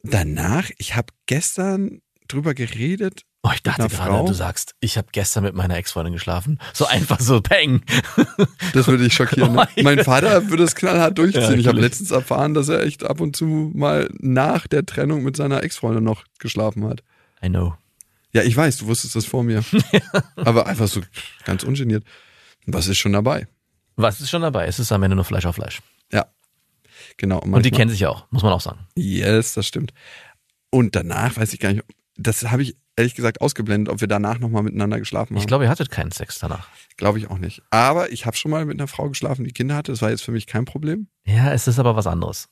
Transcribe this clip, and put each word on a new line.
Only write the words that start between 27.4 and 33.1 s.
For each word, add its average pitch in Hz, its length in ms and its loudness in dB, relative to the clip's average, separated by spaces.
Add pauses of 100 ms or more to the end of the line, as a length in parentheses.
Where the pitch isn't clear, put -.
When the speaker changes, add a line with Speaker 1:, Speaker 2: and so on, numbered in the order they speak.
Speaker 2:
Und 120 140 4
die 127 60 4
Speaker 1:
manchmal - 60 0
Speaker 2:
kennen 113 140 4
sich 101 80 -6
ja 90 100 2
auch, - 220 -8
muss 123 100 0
man 101 120 4
auch 90 80 0
sagen. - 340 -12
Speaker 1:
Yes, 98 580 0
das 104 140 -4
stimmt. - 240 -6 (800)
Und 120 260 4
danach 87 400 -2
weiß 110 180 0
ich - 60 -12
gar 98 140 0
nicht, 107 100 -2 (320)
das 113 340 -4
habe 127 140 2
ich 123 140 -6 (180)
ehrlich 120 200 0